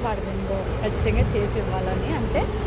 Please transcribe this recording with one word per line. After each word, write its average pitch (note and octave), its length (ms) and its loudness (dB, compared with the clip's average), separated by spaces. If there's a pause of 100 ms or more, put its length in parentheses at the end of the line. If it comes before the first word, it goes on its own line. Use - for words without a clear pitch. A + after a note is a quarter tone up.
వాడు G#3 240 -2
నేను G3 300 -2 (240)
ఖచ్చితంగా G#3+ 400 2 (100)
చేసి G#3 300 0
ఇవ్వాలని. F#3 560 0
అంటే - 240 2 (240)